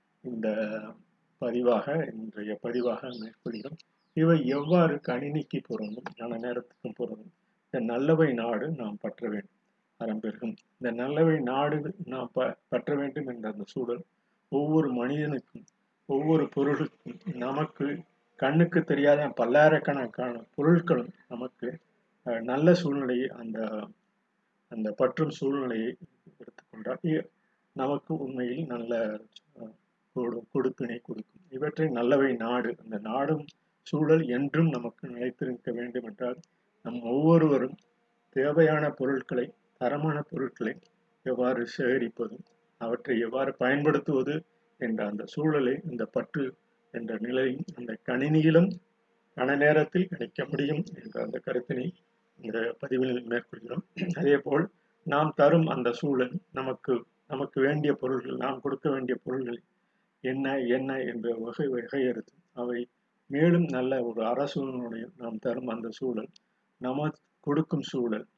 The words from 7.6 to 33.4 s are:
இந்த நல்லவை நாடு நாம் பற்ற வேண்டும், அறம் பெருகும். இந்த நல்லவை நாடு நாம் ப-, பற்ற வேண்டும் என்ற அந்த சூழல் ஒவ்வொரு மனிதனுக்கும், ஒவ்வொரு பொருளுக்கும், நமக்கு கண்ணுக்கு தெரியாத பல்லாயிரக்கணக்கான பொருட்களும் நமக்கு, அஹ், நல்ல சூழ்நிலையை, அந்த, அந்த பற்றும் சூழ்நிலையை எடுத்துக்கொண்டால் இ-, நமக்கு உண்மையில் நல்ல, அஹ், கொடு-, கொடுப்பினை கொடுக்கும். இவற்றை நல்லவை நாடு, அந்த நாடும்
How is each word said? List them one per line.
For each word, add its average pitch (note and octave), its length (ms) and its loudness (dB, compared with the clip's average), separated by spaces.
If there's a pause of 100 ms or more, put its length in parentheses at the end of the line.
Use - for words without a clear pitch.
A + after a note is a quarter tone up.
இந்த - 240 -6
நல்லவை C#3+ 480 4
நாடு A#2 380 -2
நாம் A2+ 300 -6
பற்ற A2 280 -6
வேண்டும், G#2 260 -8 (460)
அறம் A2 200 -4
பெருகும். A2 340 -6 (180)
இந்த A#2+ 300 -4
நல்லவை D#3 380 2
நாடு D3 540 -2 (100)
நாம் B2+ 280 -8
ப-, - 240 -2 (120)
பற்ற C3 260 -2
வேண்டும் C#3 320 -4
என்ற A#2 240 -8
அந்த G2+ 160 -10
சூழல் A#2+ 360 -4 (500)
ஒவ்வொரு C#3+ 400 2
மனிதனுக்கும், C3+ 720 -4 (440)
ஒவ்வொரு D3+ 400 2
பொருளுக்கும், - 680 -2 (160)
நமக்கு C#3 520 -4 (540)
கண்ணுக்கு E3 440 4
தெரியாத C#3+ 440 4
பல்லாயிரக்கணக்கான B2+ 1200 2
பொருட்களும் D#3 640 4 (160)
நமக்கு, A#2+ 400 -8 (580)
அஹ், A2+ 160 -2
நல்ல C#3+ 320 6
சூழ்நிலையை, C3 540 0
அந்த, A2+ 300 -10 (1120)
அந்த A2 200 -4
பற்றும் C#3 380 0
சூழ்நிலையை C3 600 -2 (480)
எடுத்துக்கொண்டால் - 640 -12
இ-, D#3 240 0 (500)
நமக்கு C#3 400 -2
உண்மையில் C3 500 -4
நல்ல, A#2+ 260 -6 (640)
அஹ், A2 180 -18 (420)
கொடு-, A#2 320 -4
கொடுப்பினை B2+ 520 -2
கொடுக்கும். A2 240 -12 (240)
இவற்றை D3+ 400 -2
நல்லவை C3 480 2
நாடு, A#2 440 -2
அந்த A2 180 -8
நாடும் C#3 460 -2 (420)